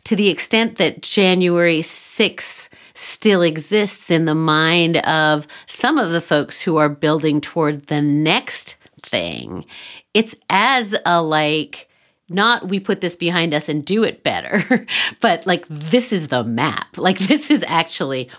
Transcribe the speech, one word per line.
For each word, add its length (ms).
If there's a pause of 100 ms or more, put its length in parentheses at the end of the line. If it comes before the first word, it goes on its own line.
to 100
the 140
extent 480
that 240
January 800
sixth 880 (240)
still 500
exists 640
in 160
the 80
mind 640
of 480 (220)
some 320
of 120
the 100
folks 420
who 140
are 120
building 500
toward 480
the 140
next 760 (280)
thing, 600 (520)
it's 180 (160)
as 460 (100)
a, 160
like, 680 (380)
not 420
"we 100
put 220
this 140
behind 380
us 160
and 160
do 180
it 200
better," 640 (160)
<laughs> 180
but, 240
like, 240
this 420
is 180
the 140
map. 540
Like, 220
this 320
is 160
actually 720